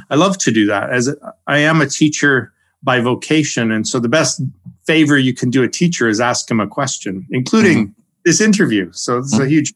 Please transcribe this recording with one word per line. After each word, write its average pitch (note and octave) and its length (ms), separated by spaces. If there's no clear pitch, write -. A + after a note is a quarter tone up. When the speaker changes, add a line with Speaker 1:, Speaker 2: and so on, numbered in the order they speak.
Speaker 1:
I C3+ 60
love F#3 240
to C3+ 120
do A2 160
that. G#2 220
As B2 180
a, D3 80
I C#3+ 120
am D#3 220
a C3+ 60
teacher C#3+ 640
by B2+ 180
vocation. B2+ 720
And G#2+ 160
so C3 120
the A#2 100
best D#3 320
favor D3+ 300
you C3 160
can B2+ 160
do B2+ 140
a A2+ 60
teacher E3+ 400
is G#2+ 100
ask B2 300
him A2+ 100
a G2+ 80
question, G#2 640
including C3 560
Speaker 2:
Mm. G2 60
Speaker 1:
this D#3+ 160
interview. B2+ 520
So B2 280
this C#3 120
is A2 60
a C3+ 40
Speaker 2:
Mm. C#3 60
Speaker 1:
huge D3+ 260